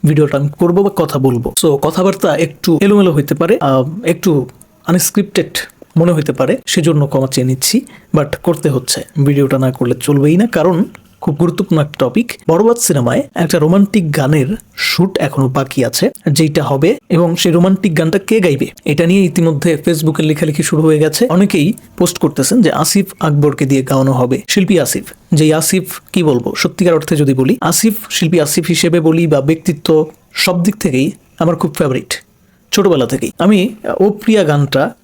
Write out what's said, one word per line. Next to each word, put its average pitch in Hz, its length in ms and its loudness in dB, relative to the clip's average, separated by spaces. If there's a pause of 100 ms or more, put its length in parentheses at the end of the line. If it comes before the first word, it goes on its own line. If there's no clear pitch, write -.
ভিডিওটা 147 320 2
আমি 147 120 -2 (100)
করব 175 240 2
বা 196 120 0
কথা 151 240 -2
বলবো।" 123 420 -2
So, 147 160 2
কথাবার্তা 185 600 0
একটু 160 440 -2
এলোমেলো 196 320 4
হইতে 143 220 0
পারে, 170 260 0
আহ, 135 280 0 (140)
একটু 165 440 -2 (380)
আনস্ক্রিপ্টেড 185 720 -2 (400)
মনে 170 140 2
হইতে 156 220 -2
পারে, 135 320 -2
সেজন্য 151 420 0
ক্ষমা 135 200 0
চেয়ে 131 200 -2
নিচ্ছি, 131 340 -2 (340)
but 147 280 0
করতে 160 260 0
হচ্ছে। - 340 -4 (220)
ভিডিওটা 139 320 2
না 131 140 0
করলে 123 300 -2
চলবেই 147 360 2
না, 226 100 2
কারণ 170 360 0 (380)
খুব 156 140 -4
গুরুত্বপূর্ণ 165 460 0
একটা 147 240 -2
টপিক। - 420 -4
বরবাদ 214 300 2
সিনেমায় 139 460 0 (120)
একটা 170 240 0
রোমান্টিক 175 580 2
গানের 143 300 2 (280)
শুট - 420 -2
এখনো 135 320 -2
বাকি 135 360 -2
আছে, 196 260 -2 (200)
যেটা 151 320 0
হবে, 147 340 0 (120)
এবং 170 260 2
সেই - 160 0
রোমান্টিক 180 460 2
গানটা 165 220 0
কে 220 200 0
গাইবে 170 280 0 (180)
এটা 151 200 0
নিয়ে 190 180 4
ইতিমধ্যে 165 540 0
ফেসবুকে 160 460 -2
লেখালেখি 156 400 -2
শুরু 156 180 0
হয়ে 156 180 4
গেছে। 156 300 0
অনেকেই 196 440 2 (240)
পোস্ট - 200 0
করতেছেন 147 440 0
যে 160 100 4
আসিফ 190 480 -2
আকবরকে 147 460 0
দিয়ে 135 180 0
গাওয়ানো 135 280 0
হবে, 127 380 0
শিল্পী 185 300 2
আসিফ। - 340 -4 (200)
যেই 156 200 4
আসিফ, 165 300 0 (300)
কি 180 100 0
বলবো, - 320 0
সত্যিকার 175 380 0
অর্থে 156 220 0
যদি 143 180 2
বলি, 135 280 2
আসিফ, 208 320 0 (160)
শিল্পী 170 300 0
আসিফ 156 280 -2
হিসেবে 170 320 2
বলি 160 280 2
বা 147 140 2
ব্যক্তিত্ব, 156 640 0 (280)
সব 175 300 -2
দিক 196 120 0
থেকেই 143 360 -2 (280)
আমার 165 160 2
খুব 165 180 -4
ফেভারিট - 500 -6 (480)
ছোটবেলা 175 340 2
থেকেই। - 340 -4
আমি, 196 440 2
আহ, - 200 -2
ও 214 60 4
প্রিয়া 214 340 0
গানটা 143 500 0 (100)